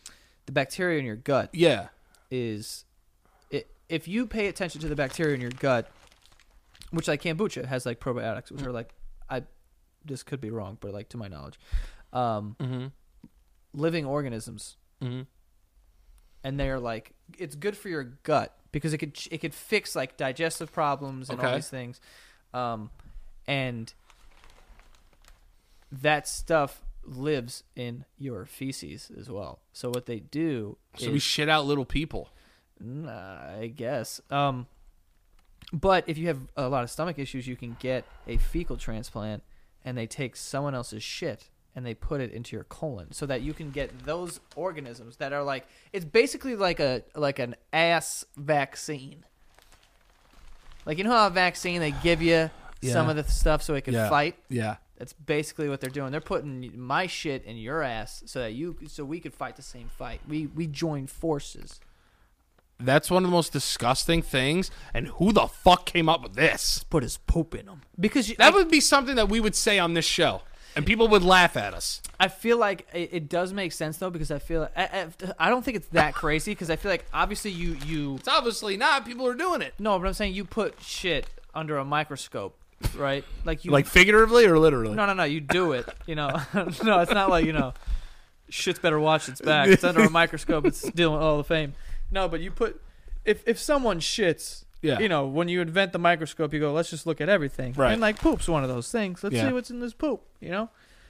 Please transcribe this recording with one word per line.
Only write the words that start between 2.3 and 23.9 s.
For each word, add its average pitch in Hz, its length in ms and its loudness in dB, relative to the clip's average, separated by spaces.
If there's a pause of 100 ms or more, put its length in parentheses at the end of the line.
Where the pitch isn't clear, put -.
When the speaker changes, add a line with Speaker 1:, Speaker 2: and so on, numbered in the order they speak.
Speaker 1:
is, 113 540 -6 (680)
i-, 143 120 -6 (240)
if 165 200 -6
you 226 180 -2
pay 214 220 -4
attention 165 340 -8
to 160 60 -6
the 147 80 -4
bacteria 147 380 0
in 127 60 -4
your 123 120 -6
gut, 131 380 0 (1000)
which, 165 180 -4
like, 147 140 -2
kombucha 165 440 -4
has, 127 200 -6
like, 120 140 -6
probiotics, 117 500 -6
which 131 120 -12
Speaker 2:
Mm. 135 40 -8
Speaker 1:
are, 127 60 -6
like, 117 200 -10 (380)
I, 127 140 -6 (600)
this 139 180 -12
could 135 180 -10
be 107 100 -8
wrong, 107 300 -8
but, 101 120 -12
like, 104 180 -12
to 123 60 -14
my 104 120 -10
knowledge, 73 300 -16 (540)
um, 110 460 -4
Speaker 2:
Mm-hmm. 127 280 -6 (840)
Speaker 1:
living 160 320 -2
organisms. 123 720 -8 (240)
Speaker 2:
Mm-hmm. 127 220 -8 (1200)
Speaker 1:
And 135 160 -6
they're, 135 220 -2
like, 113 320 -8 (260)
it's 156 160 -10
good 202 220 -6
for - 120 -14
your 156 140 -4
gut 123 540 -2 (160)
because 151 200 -4
it 151 60 -2
could 147 160 -8
ch-, - 160 -14
it 160 80 -8
could 160 160 -8
fix, - 400 -4
like, 139 220 -6
digestive 160 560 -4
problems 139 580 -4
and 123 80 -8
all 131 80 -2
Speaker 2:
Okay. 123 100 0
Speaker 1:
these - 120 -8
things. 123 320 -12 (520)
Um, 117 380 -6 (560)
and 127 460 -6 (2000)